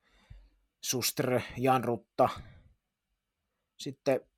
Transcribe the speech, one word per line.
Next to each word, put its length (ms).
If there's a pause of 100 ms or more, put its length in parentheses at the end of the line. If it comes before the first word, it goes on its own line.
(800)
Suster, 600 (160)
Jan 280
Rutta, 440 (1500)
sitten 420 (180)